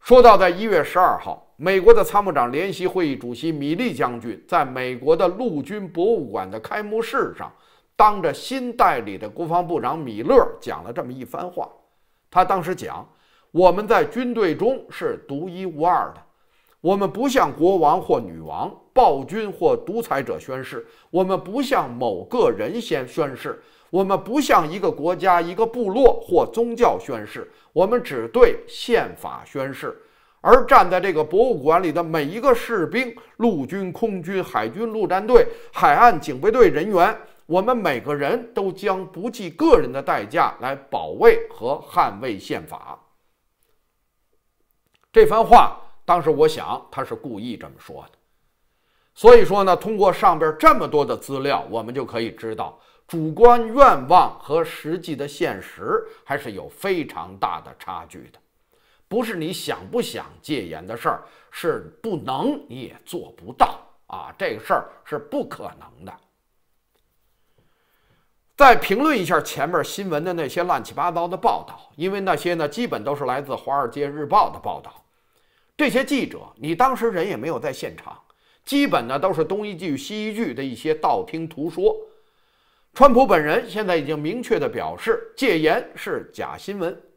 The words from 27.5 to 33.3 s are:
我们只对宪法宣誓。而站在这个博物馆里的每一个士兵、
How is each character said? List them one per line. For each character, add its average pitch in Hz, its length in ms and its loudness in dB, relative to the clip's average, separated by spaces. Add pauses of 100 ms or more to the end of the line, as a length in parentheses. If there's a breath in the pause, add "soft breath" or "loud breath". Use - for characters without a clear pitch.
我 170 120 2
们 233 160 0
只 120 280 -6
对 - 400 4
宪 185 480 -2
法 64 280 -14
宣 135 300 -10
誓。 - 260 -12 (400 soft breath)
而 247 260 6
站 226 220 6
在 180 120 2
这 190 120 -2
个 156 100 0
博 180 200 2
物 226 180 0
馆 160 220 2
里 170 80 -2
的 156 120 -2
每 160 220 -2
一 185 160 -6
个 262 140 4
士 220 320 -2
兵、 240 260 -4 (260 loud breath)